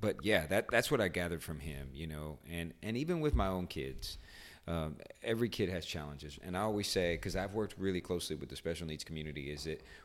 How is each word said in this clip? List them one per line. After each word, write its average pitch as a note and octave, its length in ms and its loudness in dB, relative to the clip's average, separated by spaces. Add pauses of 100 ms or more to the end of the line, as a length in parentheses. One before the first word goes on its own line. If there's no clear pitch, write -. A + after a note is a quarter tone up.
but G#2 240 2
yeah, F#2+ 220 6
that, F#2+ 220 4
that's A#2 220 4
what C3+ 80 4
I G2+ 80 6
gathered E2+ 340 0
from D#2 200 -6
him, C#2+ 320 -6
you D2+ 140 -6
know, D2+ 320 -6 (100)
and, E2+ 240 -4 (100)
and A2 140 0
even E3 240 0
with D3+ 120 4
my G2 140 6
own F#2 200 0
kids, - 500 -4 (500)
um, D#2+ 300 0 (260)
every A#2 240 4
kid G2 220 2
has F2+ 160 -2
challenges. D2 580 -6
And F2+ 140 -2
I G2 40 2
always G#2 280 2
say, F2 280 6
'cause F2+ 200 -2
I've F#2+ 160 0
worked G#2 240 0
really F#2 240 4
closely E2+ 340 0
with C#2 140 -4
the B1+ 80 -10
special E2 300 -2
needs D#2 180 -4
community, D2+ 460 -6
is D2 120 -6
that D#2 180 -2 (240)